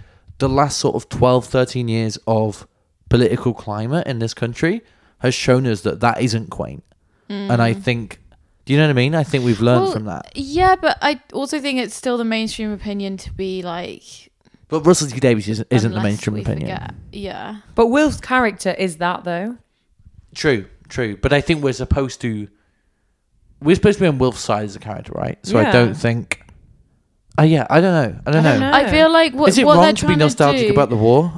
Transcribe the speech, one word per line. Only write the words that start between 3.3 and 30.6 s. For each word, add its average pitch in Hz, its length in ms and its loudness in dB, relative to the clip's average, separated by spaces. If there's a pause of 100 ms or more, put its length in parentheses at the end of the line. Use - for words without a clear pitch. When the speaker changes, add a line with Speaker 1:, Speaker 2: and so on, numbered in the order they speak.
Speaker 1:
climate 110 540 -6
in 120 120 -6
this 113 140 -4
country 160 480 -4 (380)
has 123 160 0
shown 127 320 2
us 110 140 -2
that 85 180 -4
that 113 220 0
isn't 113 280 -4
quaint. - 340 -12 (460)
And 196 320 -2
I 117 120 2
Speaker 2:
Mm. 98 100 -10
Speaker 1:
think, 117 360 -6 (460)
do 131 80 -2
you 143 60 4
know 156 60 4
what 151 60 2
I - 20 0
mean? 131 220 0
I 160 80 0
think 127 220 -2
we've 110 160 0
learned 123 220 4
Speaker 2:
Well, 381 80 -2
Speaker 1:
from 107 140 -6
that. 85 300 -12
Speaker 2:
yeah, 330 400 2
but 330 260 -2
I 294 200 -2 (120)
also 277 260 -4
think 262 200 -4
it's 220 160 -6
still 247 220 -4
the 233 80 -4
mainstream 220 460 -4
opinion 202 460 -8
to - 160 -14
be 185 280 -8
like - 680 -14 (360)
Speaker 1:
But 156 180 -2
Russell 160 240 6
T 120 100 -8
Davies 113 300 2
isn't, 104 200 -4
isn't 117 220 2
the 95 60 -4
Speaker 2:
unless 107 140 0
Speaker 1:
mainstream 107 240 -4
Speaker 2:
we 107 60 -8
Speaker 1:
opinion. - 340 -4
Speaker 2:
forget. - 180 -12 (180)
Yeah. 202 460 -12 (180)
Speaker 3:
But 233 120 2
Wilf's 277 340 2
character 233 500 -2
is 175 260 -4
that, 175 260 -4
though. 180 340 -6 (800)
Speaker 1:
True, 123 300 0 (240)
true. 110 320 -6
But 135 100 0
I 143 100 2
think 151 220 -2
we're 135 100 0
supposed 127 480 -4
to, 107 260 -6 (1120)
we're 151 140 4
supposed 208 240 4
to 190 40 0
be 180 40 4
on 143 100 0
Wilf's 127 240 0
side 107 240 -2
as 98 100 -12
a 101 40 -18
character, - 360 -12
right? - 280 -6
So 190 140 0
I 107 60 6
Speaker 3:
Yeah. - 80 2
Speaker 1:
don't 120 220 4
think. - 480 -4 (960)
Oh 151 60 4
yeah, 156 260 4
I 156 120 4
don't 185 120 4
know. 131 320 0
I - 60 -2
don't 160 140 4
Speaker 3:
I 151 60 4
don't 127 100 2
Speaker 1:
know. 269 100 0
Speaker 3:
know. - 60 4
Speaker 2:
I 277 140 2
feel 320 200 6
like 330 220 2
what, 277 160 4
Speaker 1:
Is 202 80 4
it 269 80 4
Speaker 2:
what 294 100 8
Speaker 1:
wrong 170 80 8
Speaker 2:
they're 302 100 6
Speaker 1:
to 208 100 -4
be - 40 -2
Speaker 2:
trying 175 120 2
to 151 60 4
Speaker 1:
nostalgic 139 420 2